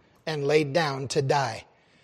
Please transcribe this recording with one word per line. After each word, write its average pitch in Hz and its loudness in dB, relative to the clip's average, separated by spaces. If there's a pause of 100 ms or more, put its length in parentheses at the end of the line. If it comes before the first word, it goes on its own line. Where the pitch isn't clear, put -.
(260)
and 151 -4
laid 147 4
down 139 -2
to 160 0
die. 135 -2 (380)